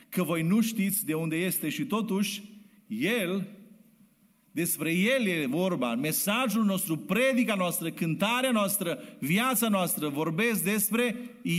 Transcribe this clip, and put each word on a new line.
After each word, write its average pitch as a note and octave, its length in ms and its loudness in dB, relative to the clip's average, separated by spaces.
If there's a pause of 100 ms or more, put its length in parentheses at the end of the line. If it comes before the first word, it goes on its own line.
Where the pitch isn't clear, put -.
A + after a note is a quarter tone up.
„că - 140 -2
voi E3 200 0
nu F#3 180 4
știți G#3+ 440 0
de D3+ 100 -2
unde D#3+ 220 -2
este.” F3 320 -2
Și D3 160 -2
totuși, G3 580 -2 (440)
el, F#3 640 -2 (1000)
despre E3 420 -2
el A3 340 2
e E3 200 0
vorba. C#3 480 0
Mesajul G3+ 680 0
nostru, F3+ 340 0
predica A#3 560 2
noastră, F3 360 -2
cântarea G#3+ 600 0
noastră, F#3+ 520 0 (160)
viața A3+ 500 2
noastră F3 400 0
vorbesc E3 540 0
despre A3 540 0 (420)